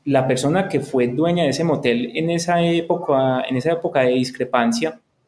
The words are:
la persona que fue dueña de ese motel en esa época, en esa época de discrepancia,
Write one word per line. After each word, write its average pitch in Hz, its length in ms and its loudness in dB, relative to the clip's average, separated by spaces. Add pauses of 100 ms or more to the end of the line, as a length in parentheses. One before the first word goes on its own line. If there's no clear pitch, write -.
la 135 220 2
persona 147 420 0
que 139 120 0
fue 127 260 0
dueña 165 380 0
de 139 60 2
ese 165 140 -2
motel 123 500 0
en 160 160 -2
esa 170 320 0
época, 165 840 0
en 131 80 -2
esa 151 160 0
época 165 280 -2
de 127 140 2
discrepancia, 123 840 0 (280)